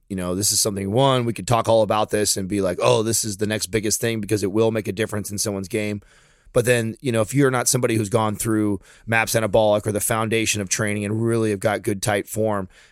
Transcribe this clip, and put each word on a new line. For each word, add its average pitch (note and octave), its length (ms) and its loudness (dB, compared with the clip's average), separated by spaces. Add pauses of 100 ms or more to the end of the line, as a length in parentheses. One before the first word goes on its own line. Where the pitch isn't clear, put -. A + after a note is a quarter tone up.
you G2+ 60 -6
know, F2+ 180 -4
this G2+ 180 0
is A2 80 0
something, G2 320 -2
one, C3 340 2
we A2+ 80 -2
could F#2 140 -10
talk A2+ 220 2
all A2+ 140 6
about G#2+ 260 0
this G#2+ 260 0
and G2 120 -4
be G2+ 140 0
like, F2+ 200 0
"Oh, A#2+ 220 4
this A2 200 -2
is G#2 140 -6
the G#2+ 100 -2
next G#2 200 -2
biggest G2+ 340 -2
thing," A#2 200 0
because G2+ 200 0
it G2 100 0
will A2 200 2
make A2 160 -4
a G#2 60 -4
difference G#2 360 -4
in G#2 80 -8
someone's G2 300 -4
game. G#2 340 -4 (520)
But A#2+ 120 2
then, A#2 360 0
you C3+ 100 -2
know, A2+ 100 2
if G#2+ 120 -2
you're C#3 160 4
not B2 180 -2
somebody B2 280 2
who's G#2+ 140 0
gone A2 260 2
through G#2+ 440 0 (280)
maps A2+ 260 0
Anabolic G#2+ 540 4
or G#2+ 40 -2
the G2+ 80 0
foundation A2 600 0
of F#2+ 80 -6
training G#2 340 -2
and G#2+ 220 -2
really A2+ 240 2
have G2+ 100 0
got G2+ 220 0
good G2+ 180 -2
tight G#2 300 -2
form, G#2+ 400 -2 (220)